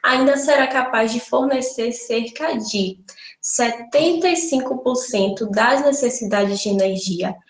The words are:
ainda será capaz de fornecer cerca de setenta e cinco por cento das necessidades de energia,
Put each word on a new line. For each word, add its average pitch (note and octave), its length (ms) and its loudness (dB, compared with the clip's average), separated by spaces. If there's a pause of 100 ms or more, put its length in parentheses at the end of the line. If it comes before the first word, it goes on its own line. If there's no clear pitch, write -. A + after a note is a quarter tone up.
ainda C4 360 4
será C#4 300 4
capaz A#3+ 440 0
de A#3+ 80 -4
fornecer B3+ 720 -2
cerca A#3+ 680 -4
de G3 400 -2 (440)
setenta E4 880 0
e E4+ 80 2
cinco C4 400 -2
por B3+ 180 -2
cento G3+ 560 -2
das A#3+ 320 2
necessidades G#3 760 0
de G#3 100 -4
energia, F#3+ 680 0 (140)